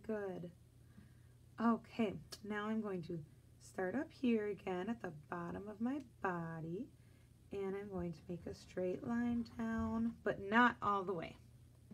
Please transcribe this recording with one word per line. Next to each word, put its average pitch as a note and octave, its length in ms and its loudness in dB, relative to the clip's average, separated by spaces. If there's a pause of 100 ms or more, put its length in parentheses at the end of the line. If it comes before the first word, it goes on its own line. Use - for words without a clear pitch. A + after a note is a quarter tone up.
good. F#3+ 440 -2 (1080)
Okay, A3+ 540 4 (340)
now G#3 200 0
I'm A3 160 0
going F#3+ 220 -2
to F3 140 -6 (440)
start F#3 320 -2
up D#4 160 0
here A3 380 2
again F#3+ 420 -2
at A#3 100 -2
the F3+ 120 -6 (180)
bottom F3+ 360 -4
of G#3 140 -8
my C4 200 0 (220)
body, E3+ 600 -2 (680)
and G3 220 0
I'm G3+ 160 -6
going F3 220 -2
to - 160 -10
make F3 180 -4
a G3+ 80 -6
straight - 520 -2
line A#3+ 400 2 (100)
down, A3+ 560 2 (120)
but - 140 2 (120)
not A#3+ 320 8
all G3+ 220 4
the F#3+ 100 0
way. E3 200 -6 (600)